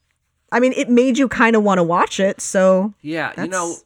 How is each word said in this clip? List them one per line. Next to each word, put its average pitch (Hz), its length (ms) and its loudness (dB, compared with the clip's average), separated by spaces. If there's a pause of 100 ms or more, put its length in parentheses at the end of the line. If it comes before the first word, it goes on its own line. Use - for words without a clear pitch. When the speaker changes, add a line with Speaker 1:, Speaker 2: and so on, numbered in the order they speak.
(500)
Speaker 1:
I 233 100 0
mean, 254 160 4
it 277 120 -2
made 240 300 4
you 269 100 2
kinda 226 320 2
wanna 196 220 2
watch 175 380 -2
it, 196 200 -2
so 190 600 0
Speaker 2:
Yeah, 151 300 -8
you - 60 -16
Speaker 1:
that's 170 140 -8
Speaker 2:
know, 175 240 -6 (120)